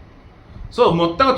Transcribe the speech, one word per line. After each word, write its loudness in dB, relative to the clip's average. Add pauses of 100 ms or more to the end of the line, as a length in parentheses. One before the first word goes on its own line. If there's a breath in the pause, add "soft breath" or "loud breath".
(760)
So 4
మొత్తంగా 0